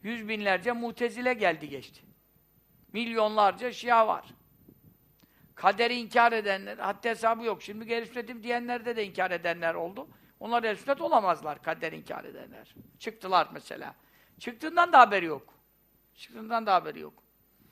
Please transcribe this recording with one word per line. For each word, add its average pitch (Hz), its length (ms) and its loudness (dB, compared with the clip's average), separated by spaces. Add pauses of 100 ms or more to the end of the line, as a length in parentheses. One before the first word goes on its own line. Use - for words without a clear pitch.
Yüz 220 260 -8
binlerce 208 440 0
Mutezile 240 640 -2
geldi 165 340 0
geçti. 135 340 -16 (880)
Milyonlarca 214 800 2
Şia 226 340 4
var. 190 180 -2 (1300)
Kaderi 233 400 2
inkar 233 380 4
edenler, 202 460 -4
haddi 202 300 -4
hesabı 226 360 0
yok. 208 180 -4
Şimdi 214 300 -10
ehli 233 140 -4
sünnetim 233 360 -12
diyenlerde 240 540 -4
de 214 100 -4
inkar 185 240 -2
edenler 170 440 -2
oldu. 180 340 -8 (320)
Onlar 226 240 -2
ehli 214 120 -2
sünnet 277 240 -4
olamazlar, 180 600 0
kader 160 300 -4
inkar - 320 -12
edenler. - 500 -18 (240)
Çıktılar 185 540 0
mesela. - 420 -14 (440)
Çıktığından 330 540 0
da 285 80 12
haberi 202 240 8
yok. 151 300 -8 (600)
Çıktığından 226 520 -6
da 196 80 4
haberi 156 260 0
yok. 151 220 -18 (500)